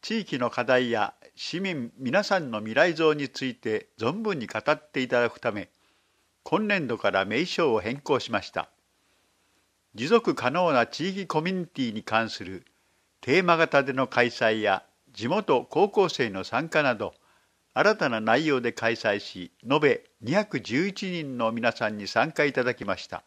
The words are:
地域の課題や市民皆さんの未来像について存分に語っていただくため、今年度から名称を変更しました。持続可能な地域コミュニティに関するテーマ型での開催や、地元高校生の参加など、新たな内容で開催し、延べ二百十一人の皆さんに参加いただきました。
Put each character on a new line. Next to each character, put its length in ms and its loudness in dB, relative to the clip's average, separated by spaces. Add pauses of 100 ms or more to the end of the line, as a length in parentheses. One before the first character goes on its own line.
地 200 -4
域 180 -6
の 100 0
課 160 -2
題 240 4
や 240 0 (220)
市 240 -8
民 400 -6
皆 240 0
さ 160 0
ん 100 -6
の 120 -4
未 120 -6
来 220 4
像 180 4
に 160 -4
つ 160 -8
い 80 -4
て 360 -4 (100)
存 220 -2
分 180 -2
に 80 -6
語 120 -4
っ 320 0
て 100 -4
い 60 -2
た 140 2
だ 80 2
く 100 -12
た 120 -2
め、 180 -8 (720)
今 260 -2
年 200 0
度 100 -2
か 140 2
ら 140 2
名 200 -2
称 300 0
を 40 2
変 200 -4
更 200 0
し 120 -8
ま 100 -2
し 80 -16
た。 200 -8 (1200)
持 140 -6
続 260 4
可 160 -2
能 220 2
な 160 4
地 240 -6
域 160 -8
コ 140 -2
ミ 100 -2
ュ 80 -4
ニ 80 -6
テ 160 -8
ィ 100 -4
に 80 -6
関 300 0
す 120 -12
る 220 -12 (560)
テ 200 4
ー 20 -2
マ 140 4
型 260 4
で 100 -4
の 140 0
開 240 2
催 300 0
や、 220 0 (280)
地 160 -8
元 420 0
高 200 2
校 200 4
生 220 -2
の 120 -6
参 260 -4
加 120 2
な 140 2
ど、 180 -6 (600)
新 200 4
た 140 0
な 100 -2
内 280 2
容 140 2
で 120 -2
開 220 0
催 240 0
し、 320 -12 (180)
延 100 4
べ 220 4 (200)
二 120 -4
百 260 0
十 280 -2
一 240 -8
人 260 -8
の 140 0
皆 200 0
さ 160 -4
ん 100 -4
に 100 -10
参 240 0
加 140 0
い 80 0
た 100 0
だ 100 0
き 100 -10
ま 140 -4
し 80 -12
た。 220 -12